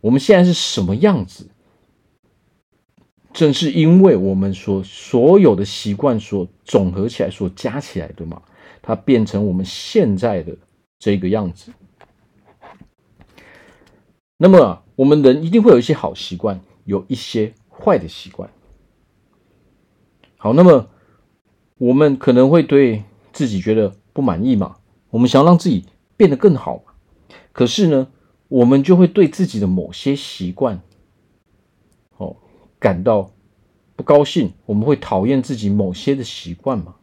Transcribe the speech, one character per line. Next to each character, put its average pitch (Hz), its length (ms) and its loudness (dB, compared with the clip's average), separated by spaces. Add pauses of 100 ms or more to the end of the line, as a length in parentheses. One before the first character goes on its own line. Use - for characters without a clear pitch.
我 107 100 -2
们 131 80 2
现 190 200 4
在 175 40 6
是 180 120 4
什 - 260 -6
么 98 160 -2
样 156 300 0
子， - 240 -20 (1800)
正 151 180 0
是 139 180 -4
因 170 300 4
为 180 160 6
我 95 180 -2
们 95 200 -4
所， 95 280 -6
所 127 560 2
有 151 160 4
的 95 80 -4
习 104 300 -8
惯 117 260 -2
所 95 300 -8 (160)
总 95 260 0
合 95 160 -6
起 - 160 -8
来、 - 60 -4
所 95 220 -8
加 120 280 -10
起 - 220 -12
来 76 120 -12
的 - 120 -16
嘛， 82 160 -16 (400)
它 113 140 -6
变 113 320 0
成 104 200 -6
我 95 60 -4
们 92 140 -4
现 135 500 -2
在 98 260 -4
的 80 140 -14 (420)
这 101 200 -2
个 92 100 -6
样 98 240 -4
子。 - 200 -20 (2750)
那 170 100 4
么 175 160 8
啊， 90 180 -6 (140)
我 131 80 0
们 147 160 4
人 139 240 4
一 165 60 -6
定 220 120 2
会 226 80 6
有 123 80 6
一 120 40 0
些 160 100 -2
好 85 220 -6
习 - 200 -14
惯， 95 240 -6 (260)
有 98 240 -6
一 135 60 -6
些 113 380 -6 (160)
坏 180 300 -2
的 85 100 -10
习 - 220 -20
惯。 - 200 -18 (1900)
好， 110 160 -2
那 170 100 6
么 151 240 6 (880)
我 123 160 -2
们 139 240 2
可 131 160 -2
能 127 160 4
会 160 140 4
对 127 400 2 (300)
自 143 140 -4
己 101 140 -4
觉 107 140 -2
得 104 200 0 (200)
不 139 80 -4
满 95 200 -4
意 127 140 0
嘛， 95 220 -6 (320)
我 113 80 -4
们 123 100 2
想 135 140 4
要 - 20 4
让 170 140 6
自 180 100 -2
己 98 160 -2 (320)
变 190 140 4
得 139 60 -2
更 170 200 2
好 62 220 -10
嘛。 - 60 -20 (680)
可 123 140 0
是 196 200 0
呢， 135 240 0 (380)
我 123 160 2
们 135 180 4
就 180 140 4
会 180 100 6
对 170 220 2
自 185 180 -4
己 110 140 -6
的 101 60 -2
某 92 260 -4
些 139 240 -4
习 92 360 -12
惯， 104 280 -6 (1400)
哦， - 180 -14 (440)
感 92 260 -4
到 104 260 -2 (640)
不 - 80 -16
高 147 220 4
兴， 123 280 -4 (120)
我 - 80 -8
们 104 120 -2
会 139 120 0
讨 98 300 -4
厌 131 160 0
自 135 120 -8
己 107 140 -6
某 98 240 -2
些 139 220 -4
的 131 100 -8
习 - 300 -16
惯 123 240 -6
嘛。 82 240 -14